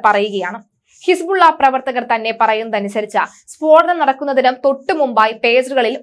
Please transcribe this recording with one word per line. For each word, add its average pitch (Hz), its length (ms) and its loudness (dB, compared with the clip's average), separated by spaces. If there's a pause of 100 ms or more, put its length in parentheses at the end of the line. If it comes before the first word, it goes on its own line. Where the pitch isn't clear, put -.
പറയുകയാണ്. 202 580 -2 (440)
ഹിസ്ബുള്ള 349 420 2 (100)
പ്രവർത്തകർ 262 460 -2 (100)
തന്നെ 220 260 -4
പറയുന്നതനുസരിച്ച് 214 760 -2 (300)
സ്ഫോടനം 330 520 2
നടക്കുന്നതിനും 262 640 0
തൊട്ടു 269 280 -2
മുമ്പായി 233 380 0 (120)
പേജറുകളിൽ 254 600 0